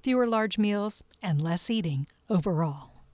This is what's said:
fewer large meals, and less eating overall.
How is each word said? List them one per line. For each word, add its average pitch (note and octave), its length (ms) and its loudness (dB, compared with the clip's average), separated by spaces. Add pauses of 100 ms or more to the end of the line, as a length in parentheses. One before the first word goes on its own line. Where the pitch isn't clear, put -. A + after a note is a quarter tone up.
fewer B3+ 260 2
large A3 300 0
meals, G#3 480 0 (180)
and D#3 180 2
less E3+ 280 -2
eating E3 380 -2 (220)
overall. D#3+ 600 0 (240)